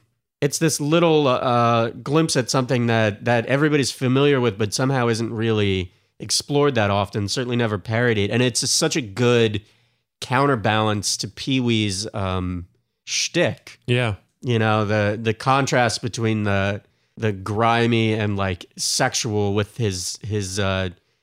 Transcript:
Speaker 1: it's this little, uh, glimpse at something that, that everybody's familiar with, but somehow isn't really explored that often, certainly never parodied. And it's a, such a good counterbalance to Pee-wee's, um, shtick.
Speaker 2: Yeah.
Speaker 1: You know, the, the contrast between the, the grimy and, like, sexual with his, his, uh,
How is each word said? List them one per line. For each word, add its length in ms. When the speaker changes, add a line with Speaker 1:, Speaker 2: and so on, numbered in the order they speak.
Speaker 1:
it's 180
this 220
little, 480
uh, 600
glimpse 480
at 120
something 380
that, 380
that 220
everybody's 440
familiar 480
with, 180
but 160
somehow 360
isn't 240
really 580
explored 540
that 140
often, 380
certainly 300
never 200
parodied. 540
And 100
it's 220
a, 40
such 280
a 60
good 600
counterbalance 960
to 100
Pee-wee's, 880
um, 540
shtick. 840
Speaker 2:
Yeah. 280
Speaker 1:
You 180
know, 260
the, 360
the 120
contrast 680
between 420
the, 380
the 160
grimy 800
and, 240
like, 280
sexual 760
with 220
his, 460
his, 380
uh, 300